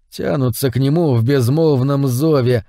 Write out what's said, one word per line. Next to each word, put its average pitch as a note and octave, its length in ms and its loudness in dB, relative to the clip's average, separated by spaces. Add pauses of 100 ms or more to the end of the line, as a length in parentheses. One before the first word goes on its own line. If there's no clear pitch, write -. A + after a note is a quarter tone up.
(100)
тянутся C3+ 600 -2
к - 60 -6
нему C#3+ 380 0
в A2+ 100 2
безмолвном C#3 840 0
зове B2+ 640 0